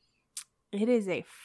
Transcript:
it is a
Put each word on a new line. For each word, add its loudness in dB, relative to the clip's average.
it 0
is 4
a -2